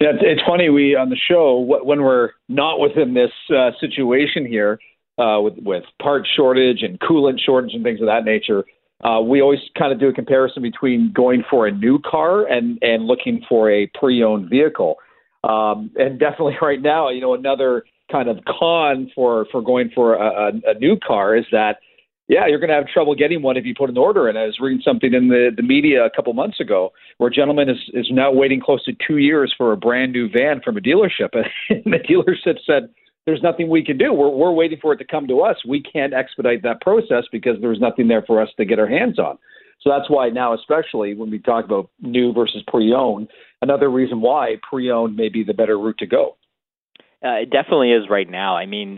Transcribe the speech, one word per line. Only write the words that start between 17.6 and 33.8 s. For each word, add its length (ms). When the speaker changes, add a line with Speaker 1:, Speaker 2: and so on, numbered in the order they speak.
Speaker 1:
kind 180
of 160
con 720
for, 360
for 120
going 320
for 200
a, 360
a, 60
a 60
new 260
car 320
is 140
that, 280
yeah, 180
you're 140
gonna 140
have 120
trouble 300
getting 260
one 140
if 100
you 100
put 140
an 80
order 320
in. 60
I 100
was 140
reading 240
something 280
in 160
the, 260
the 80
media 440
a 40
couple 220
months 280
ago 320
where 100
a 40
gentleman 360
is, 100
is 180
now 220
waiting 320
close 200
to 80
two 120
years 400
for 140
a 40
brand 360
new 180
van 340
from 120
a 40
dealership. 540
<laughs> 340
And 240
the 60
dealership 640
said, 240
"There's 160
nothing 260
we 160